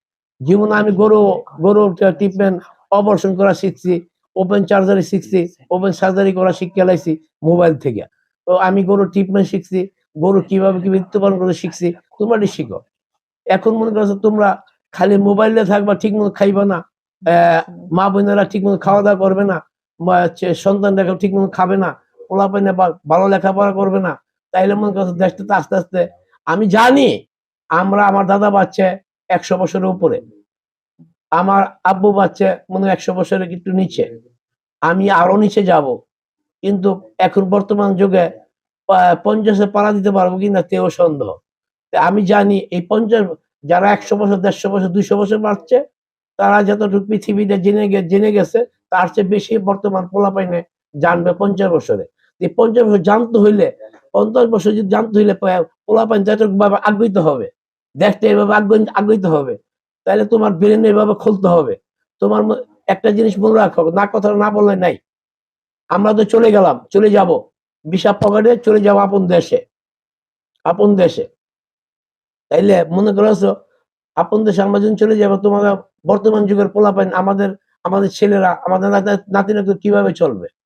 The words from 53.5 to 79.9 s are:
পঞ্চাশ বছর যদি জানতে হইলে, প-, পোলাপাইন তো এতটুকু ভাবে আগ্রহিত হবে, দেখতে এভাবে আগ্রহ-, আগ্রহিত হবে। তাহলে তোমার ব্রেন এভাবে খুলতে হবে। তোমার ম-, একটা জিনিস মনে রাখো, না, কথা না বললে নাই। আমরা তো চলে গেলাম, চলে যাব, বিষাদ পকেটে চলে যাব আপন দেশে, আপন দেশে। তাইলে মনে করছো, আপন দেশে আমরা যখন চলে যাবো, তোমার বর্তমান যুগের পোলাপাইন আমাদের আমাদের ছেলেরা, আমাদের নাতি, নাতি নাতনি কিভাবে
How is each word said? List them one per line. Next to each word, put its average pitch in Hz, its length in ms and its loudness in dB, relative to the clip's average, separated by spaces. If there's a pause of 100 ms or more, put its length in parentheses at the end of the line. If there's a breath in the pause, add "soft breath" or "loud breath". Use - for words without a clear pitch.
পঞ্চাশ 220 340 2
বছর 214 240 0
যদি 208 180 -4
জানতে 220 280 -2
হইলে, 208 180 2
প-, 185 320 -2 (180)
পোলাপাইন 220 380 0
তো 202 100 0
এতটুকু 214 260 0
ভাবে 202 200 2 (100)
আগ্রহিত 208 300 0
হবে, 147 280 -2 (480)
দেখতে 190 340 0
এভাবে 208 260 2
আগ্রহ-, 214 400 2
আগ্রহিত 202 320 0
হবে। 143 280 -2 (520)
তাহলে 208 200 0
তোমার 214 260 0
ব্রেন 208 320 2
এভাবে 208 300 2
খুলতে 196 340 -2
হবে। 151 260 2 (480)
তোমার 104 200 0
ম-, - 200 -2 (240)
একটা 196 240 0
জিনিস 214 280 0
মনে 220 180 2
রাখো, 196 240 2 (100)
না, 196 160 0
কথা 208 280 -2
না 208 160 0
বললে 208 260 2
নাই। 180 180 0 (960)
আমরা 202 240 0
তো 214 100 2
চলে 226 280 4
গেলাম, 196 240 4 (140)
চলে 208 200 2
যাব, 196 200 2 (540)
বিষাদ 190 360 0
পকেটে 214 380 2
চলে 214 220 2
যাব 202 180 4
আপন 196 280 2
দেশে, 170 320 0 (1080)
আপন 196 320 2
দেশে। 175 280 0 (1300)
তাইলে 190 260 2 (140)
মনে 196 220 0
করছো, 196 380 2 (640)
আপন 208 280 -2
দেশে 202 180 0
আমরা 202 180 0
যখন 214 160 0
চলে 220 200 2
যাবো, 196 200 2
তোমার 202 280 0 (420)
বর্তমান 208 400 0
যুগের 202 220 0
পোলাপাইন 196 440 0
আমাদের 196 380 -2 (360)
আমাদের 190 320 0
ছেলেরা, 202 320 2 (160)
আমাদের 185 280 0
নাতি, 196 160 0 (240)
নাতি 196 220 0
নাতনি 196 260 0
কিভাবে 202 280 0 (100)